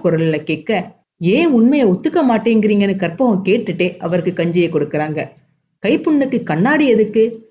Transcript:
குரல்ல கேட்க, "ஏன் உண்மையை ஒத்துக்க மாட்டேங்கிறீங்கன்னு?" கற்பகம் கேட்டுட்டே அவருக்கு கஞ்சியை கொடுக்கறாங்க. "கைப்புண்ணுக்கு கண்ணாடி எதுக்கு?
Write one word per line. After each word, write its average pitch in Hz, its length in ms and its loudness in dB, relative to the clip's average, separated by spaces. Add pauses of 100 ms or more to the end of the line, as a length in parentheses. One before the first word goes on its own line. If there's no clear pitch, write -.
குரல்ல 160 320 0
கேட்க, 156 580 -6 (240)
"ஏன் 269 340 2
உண்மையை 240 360 4
ஒத்துக்க 240 300 0 (120)
மாட்டேங்கிறீங்கன்னு?" 208 640 2
கற்பகம் 190 480 -2
கேட்டுட்டே 185 520 -2
அவருக்கு 175 480 -2
கஞ்சியை 170 260 0
கொடுக்கறாங்க. 151 580 -4 (580)
"கைப்புண்ணுக்கு 277 560 0
கண்ணாடி 269 440 0
எதுக்கு? 220 640 0